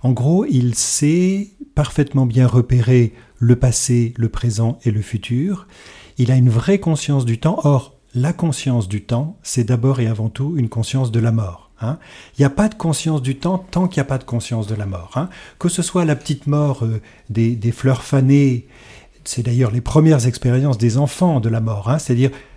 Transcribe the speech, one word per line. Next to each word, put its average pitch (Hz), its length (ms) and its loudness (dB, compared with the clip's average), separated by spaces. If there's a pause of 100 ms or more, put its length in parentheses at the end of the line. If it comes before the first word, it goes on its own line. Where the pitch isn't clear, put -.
en 127 100 2
gros, 147 340 2
il 123 280 2
sait 185 760 0 (260)
parfaitement 143 500 0
bien 123 220 4
repérer 120 640 4 (260)
le 120 160 4
passé, 120 640 0
le 113 140 0
présent 113 540 -2
et 117 60 2
le 104 120 -2
futur. 135 680 -4 (480)
Il 123 160 2
a 131 40 6
une 127 120 6
vraie 190 320 2
conscience 143 460 0
du 113 120 -2
temps. 165 260 -2
Or, 143 280 2 (220)
la 135 180 0
conscience 127 560 -2
du 104 140 -4
temps, 139 400 -4
c'est 123 220 -2
d'abord 123 360 0
et 113 60 0
avant 110 240 -2
tout 147 260 -6
une 120 140 -2
conscience 120 420 -2
de 117 80 2
la 113 120 2
mort, 101 380 -4 (120)
hein. 131 160 -6 (400)
Il - 20 -4
n'y 139 60 6
a 139 40 2
pas 208 200 0
de - 40 -18
conscience 156 460 -2
du 131 160 -4
temps 180 220 -2
tant 180 300 -2
qu'il 185 120 -2
n'y 135 60 -2
a - 20 -16
pas 135 80 -2
de 123 80 -8
conscience 113 420 -4
de 107 80 -6
la 101 120 -6
mort, 92 300 -10
hein. 165 120 -2 (300)
Que 175 100 -2
ce 175 140 -2
soit 175 240 0
la 147 100 0
petite - 300 -6
mort, 147 360 0
euh, 113 200 -2 (260)
des, 113 260 0
des 113 180 -2
fleurs 131 300 0
fanées, 135 680 2 (560)
c'est - 180 -6
d'ailleurs 120 280 0
les 117 120 -2
premières 151 440 4
expériences 127 520 0
des 117 180 2
enfants 147 440 0
de 113 100 -2
la 113 100 -2
mort, 110 300 -4
hein. 151 80 0
C'est-à-dire 131 320 0 (260)